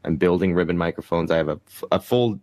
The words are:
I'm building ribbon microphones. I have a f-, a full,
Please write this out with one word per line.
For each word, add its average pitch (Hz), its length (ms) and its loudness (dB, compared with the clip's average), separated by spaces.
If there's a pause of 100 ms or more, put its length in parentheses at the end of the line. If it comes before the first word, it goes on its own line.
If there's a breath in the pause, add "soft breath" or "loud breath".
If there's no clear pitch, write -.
I'm 80 140 -2
building 90 380 2
ribbon 87 240 0
microphones. 85 520 -2
I 82 60 2
have 78 120 0
a 76 200 -4
f-, - 240 -16
a 98 80 2
full, 120 420 0